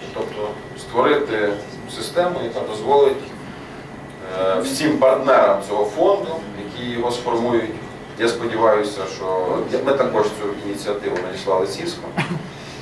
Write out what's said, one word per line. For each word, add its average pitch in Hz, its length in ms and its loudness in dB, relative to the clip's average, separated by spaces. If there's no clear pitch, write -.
Тобто - 340 -6
створити 113 720 2
систему, 180 480 0
яка 120 240 -6
дозволить, 139 560 4
е, 95 200 2
всім 139 380 2
партнерам 113 640 6
цього - 160 2
фонду, 170 500 2
які 123 260 -6
його 120 200 -2
сформують, 117 580 0
я 113 80 2
сподіваюся, 110 720 2
що 92 420 -2
ми 135 80 4
також 110 320 2
цю 101 420 -4
ініціативу 101 500 -4
надіслали 95 400 0
ціско, - 400 -6